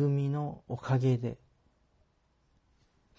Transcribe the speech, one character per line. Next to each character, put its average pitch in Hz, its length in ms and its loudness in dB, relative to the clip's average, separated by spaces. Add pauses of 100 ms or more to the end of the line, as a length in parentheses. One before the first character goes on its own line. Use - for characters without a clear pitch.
み 139 280 2
の 147 380 -4
お 131 100 -6
か 131 200 0
げ 127 200 4
で、 120 200 -6 (1800)